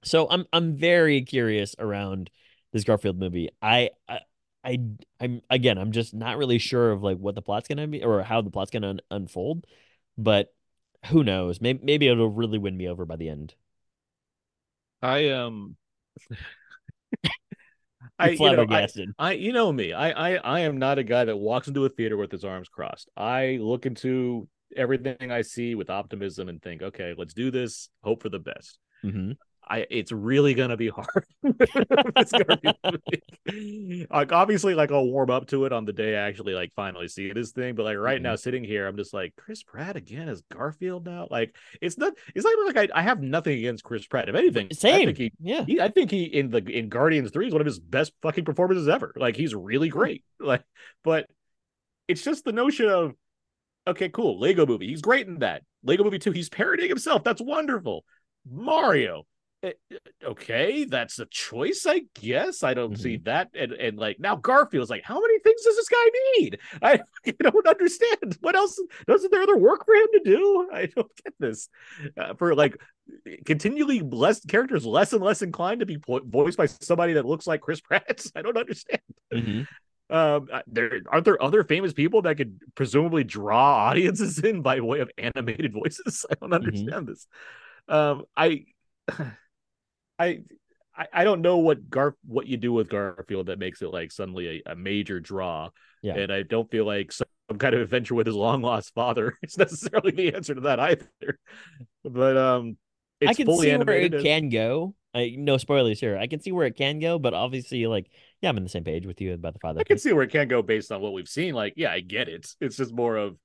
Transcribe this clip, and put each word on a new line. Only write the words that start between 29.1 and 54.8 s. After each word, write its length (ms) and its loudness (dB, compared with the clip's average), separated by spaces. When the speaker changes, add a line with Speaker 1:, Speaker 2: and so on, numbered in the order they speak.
Speaker 2:
I, 220 -4
it's 220 -6
really 420 2
gonna 220 0
be 140 -2
hard 400 -4
<laughs> 140 -20
with 140 2
this 720 2
Garfield 520 2
Speaker 1:
<laughs> 0 -
Speaker 2:
movie. 1300 -8
Like, 220 2
obviously, 420 4
like, 160 2
I'll 140 2
warm 240 0
up 200 0
to 160 0
it 60 -2
on 140 -2
the 80 -6
day 240 -2
I 100 -2
actually, 260 -6
like, 220 -6
finally 320 -8
see 240 -10
this 200 -6
thing. 240 -6
But, 80 -2
like, 140 -2
right 200 0
Speaker 1:
Mm-hmm. 60 -6
Speaker 2:
now, 120 -2
sitting 300 -6
here, 220 -4
I'm 100 -8
just 160 -10
like, 240 -8
"Chris 260 -18
Pratt 320 -12
again 320 -14
as 140 -10
Garfield 540 -10
now?" 260 -12
Like, 240 -2
it's 180 -6
not, 160 0
it's 80 -4
not 100 6
even 200 2
like 180 2
I, 80 2
I 40 2
have 180 0
nothing 380 -2
against 240 -4
Chris 220 -8
Pratt. 220 -2
If 80 -4
anything, 360 4
I 20 -8
Speaker 1:
Same. 320 6
Speaker 2:
think 120 0
he, 220 -4
Speaker 1:
Yeah. 260 -4
Speaker 2:
he, 140 0
I 100 2
think 220 4
he 120 0
in 260 0
the, 160 0
in 240 -4
Guardians 420 2
Three 160 -2
is 60 -4
one 80 2
of 60 0
his 120 -6
best 320 -2
fucking 220 -2
performances 440 0
ever. 260 0
Like, 220 -2
he's 180 -2
really 320 -2
Speaker 1:
Yeah. 60 -2
Speaker 2:
great. 300 -2
Like, 240 0
but 240 0
it's 140 -2
just 200 -4
the 80 -4
notion 380 0
of, 240 0
"Okay, 220 -2
cool, 300 0
Lego 260 4
Movie." 220 0